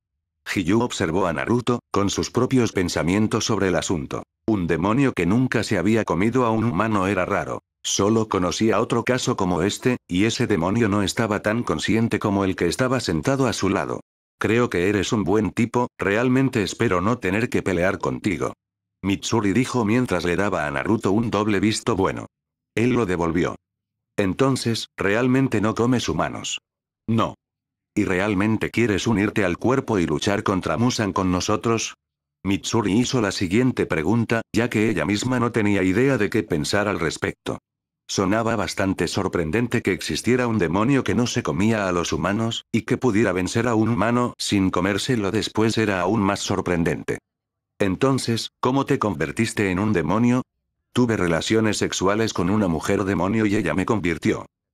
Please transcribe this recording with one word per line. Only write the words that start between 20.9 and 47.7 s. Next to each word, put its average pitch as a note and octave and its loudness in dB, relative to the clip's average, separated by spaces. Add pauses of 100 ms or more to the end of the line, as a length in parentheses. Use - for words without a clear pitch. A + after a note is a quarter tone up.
un A2+ 0
doble G2+ 2
visto A2 0
bueno. C2+ -2 (480)
Él A#2 2
lo A#2+ 2
devolvió. E2 0 (640)
"Entonces, A2+ 0 (100)
¿realmente A#2+ 2
no A2 0
comes A#2+ 0
humanos?". D2 -4 (480)
"No". A2 0 (600)
"¿Y G#2 2
realmente G2 0
quieres G#2+ 0
unirte G#2+ 2
al F2+ 0
cuerpo A#2+ 0
y E2+ 2
luchar G2+ 0
contra E2+ -2
Musan A2+ 0
con F#2 0
nosotros?". G#2+ -2 (480)
Mitsuri G2+ -2
hizo B2 0
la G2+ 0
siguiente G#2+ 0
pregunta, G#2+ 0 (120)
ya A#2+ 0
que A2 2
ella D#2 0
misma G#2 0
no A#2 0
tenía G2+ 2
idea A#2 2
de G#2 0
qué A2 0
pensar G2+ 0
al F#2 -2
respecto. - -4 (460)
Sonaba A2 0
bastante F#2 -2
sorprendente G2 -2
que G2 0
existiera B2 -2
un A2 0
demonio G#2 2
que F#2 0
no A#2+ 2
se A#2 -4
comía G2 0
a F2+ 0
los E2+ -2
humanos, G2+ -2
y A2 0
que A#2+ -2
pudiera A2 2
vencer F#2 -2
a A#2 0
un A2 2
humano A#2 0
sin F#2+ 0
comérselo G2 0
después G#2+ 0
era G2+ 0
aún G2+ 0
más G2 0
sorprendente. E2+ -2 (640)